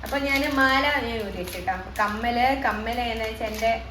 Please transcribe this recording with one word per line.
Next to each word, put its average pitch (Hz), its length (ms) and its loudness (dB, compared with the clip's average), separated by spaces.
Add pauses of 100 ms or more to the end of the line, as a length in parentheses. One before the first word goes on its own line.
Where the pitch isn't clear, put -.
അപ്പൊ 269 200 -2
ഞാന് 277 240 2 (100)
മാല 269 260 6 (220)
ഞാൻ 233 200 -2
ഊരി 185 140 -6
വെച്ചിട്ടോ. 180 360 -4
അപ്പൊ 185 140 -10 (100)
കമ്മല്, 233 460 2 (180)
കമ്മല് 226 480 -2
എന്ന് 226 160 -2
വെച്ചാ 226 220 -6
എന്റെ 220 200 2 (200)